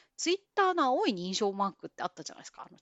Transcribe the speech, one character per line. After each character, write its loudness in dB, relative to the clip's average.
Twitter 2
の 4
青 4
い 2
認 -4
証 0
マ -2
ー -8
ク -16
っ -10
て -10
あ -2
っ -4
た -14
じ -10
ゃ -18
な -18
い -18
で -18
す -16
か。 -16
あ -20
の、 -20